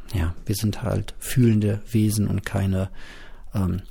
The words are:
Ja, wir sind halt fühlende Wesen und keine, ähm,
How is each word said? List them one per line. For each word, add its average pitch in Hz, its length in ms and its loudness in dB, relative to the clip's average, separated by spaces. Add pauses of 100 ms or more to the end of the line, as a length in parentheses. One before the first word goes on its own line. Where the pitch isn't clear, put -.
(120)
Ja, 82 220 0 (100)
wir 110 100 0
sind 104 280 0
halt 101 360 -2
fühlende 104 720 4
Wesen 107 380 2
und 98 160 -2
keine, 95 460 0 (680)
ähm, 92 340 0